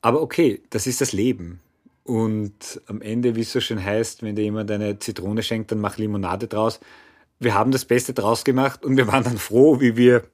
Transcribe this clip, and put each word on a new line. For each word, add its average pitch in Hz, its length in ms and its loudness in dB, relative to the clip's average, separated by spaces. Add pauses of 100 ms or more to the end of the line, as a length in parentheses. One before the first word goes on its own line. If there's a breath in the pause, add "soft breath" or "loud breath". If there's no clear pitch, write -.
Aber 120 200 2
okay, 131 480 0
das 113 160 -4
ist 127 160 -2
das 127 120 0
Leben. 95 480 -4 (480)
Und 110 760 -4
am 107 160 -10
Ende, 117 320 -2
wie 113 60 -2
es 110 100 -6
so 131 80 -2
schön 107 240 -4
heißt, 110 400 -4
wenn 107 120 -6
dir 107 60 -2
jemand 107 300 -4
eine 104 260 -4
Zitrone 104 460 -6
schenkt, 110 280 -6
dann 107 80 -2
mach 101 180 -4
Limonade 101 500 -4
draus. 107 320 -2 (600 soft breath)
Wir 117 140 0
haben 113 180 2
das 131 140 -2
Beste 131 300 0
draus 113 280 0
gemacht 131 400 0
und 131 140 2
wir 127 80 4
waren 127 180 2
dann 120 140 -2
froh, 131 420 6
wie 120 160 4
wir 123 280 6 (100)